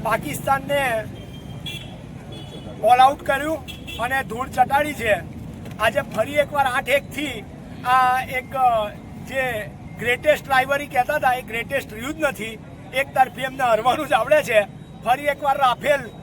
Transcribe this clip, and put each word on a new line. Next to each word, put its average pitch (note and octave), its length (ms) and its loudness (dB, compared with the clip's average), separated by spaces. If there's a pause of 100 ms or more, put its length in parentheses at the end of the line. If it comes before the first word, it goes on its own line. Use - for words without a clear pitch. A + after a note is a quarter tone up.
પાકિસ્તાનને C4 1000 0 (1800)
ઓલ B3 160 6
આઉટ C#4 240 6
કર્યું D4 340 -2 (420)
અને B3+ 240 -2
ધૂળ A#3 240 -6
ચટાડી C4+ 460 2
છે. A3 200 2 (680)
આજે A3+ 220 2
ફરી A3 300 -4
એકવાર C#4+ 340 2
આઠ B3+ 240 0
એક C#4 140 4
થી C4 400 -6 (420)
આ B3+ 360 4
એક, - 340 -6
અ, A#3 340 4 (380)
જે B3+ 420 -2 (300)
ગ્રેટેસ્ટ B3 500 2
રાઇવરી C4+ 380 2
કહેતા B3 280 2
હતા, D4 160 4
એ B3 100 0
ગ્રેટેસ્ટ A#3 520 -6
રહ્યું A#3+ 200 -8
જ D#4 80 -6
નથી. A3 360 -2 (360)
એક C4 220 0
તરફી A#3+ 260 4
એમને C4 220 -2
હરવાનું A#3+ 440 2
જ - 60 2
આવડે C4+ 300 4
છે. G#3+ 180 4 (440)
ફરી C4 180 2
એકવાર C#4+ 340 2
રાફેલ C4 420 4 (240)